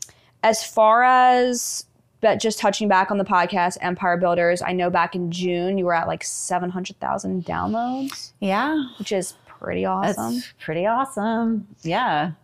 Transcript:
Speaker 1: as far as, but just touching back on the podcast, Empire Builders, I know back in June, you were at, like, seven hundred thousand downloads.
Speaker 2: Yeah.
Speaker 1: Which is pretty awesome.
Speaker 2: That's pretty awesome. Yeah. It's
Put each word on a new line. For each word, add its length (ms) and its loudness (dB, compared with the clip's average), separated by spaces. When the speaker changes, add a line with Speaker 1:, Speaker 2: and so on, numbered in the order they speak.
Speaker 1:
as 220 2
far 400 4
as, 800 4
but 180 4
just 180 0
touching 300 0
back 220 4
on 80 0
the 60 0
podcast, 580 2
Empire 340 0
Builders, 460 2
I 100 -2
know 160 0
back 260 0
in 160 -4
June, 460 -2
you 80 -2
were 100 2
at, 140 0
like, 160 -6
seven 460 -4
hundred 300 -10
thousand 440 -4
downloads. 960 -6
Speaker 2:
Yeah. 420 -2
Speaker 1:
Which 140 -8
is 220 -4
pretty 260 -4
awesome. 480 -2
Speaker 2:
That's 260 -8
pretty 240 -4
awesome. 800 -2
Yeah. 460 -2
It's 160 -8